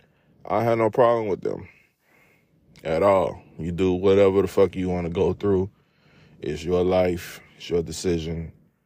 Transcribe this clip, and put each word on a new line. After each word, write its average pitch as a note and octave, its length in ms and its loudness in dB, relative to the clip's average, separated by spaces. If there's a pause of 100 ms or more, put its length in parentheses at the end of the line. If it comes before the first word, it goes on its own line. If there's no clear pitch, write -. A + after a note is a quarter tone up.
(460)
I G#2 180 -2
have A#2 140 2
no A2+ 120 2
problem A#2 380 2
with F#2+ 140 -4
them G1+ 260 -8 (1160)
at D#2+ 200 -2
all. F#2+ 380 2 (160)
You E2+ 140 -6
do F#2 220 0
whatever G2 480 4
the F2+ 60 0
fuck F#2+ 280 0
you F#2 140 -4
wanna F2 200 -4
go F2 240 0
through. F#2+ 360 0 (720)
It's D#2+ 220 -8
your F2+ 220 0
life. F2+ 560 -2 (160)
It's - 120 -18
your E2+ 140 -2
decision. E2 720 -6 (320)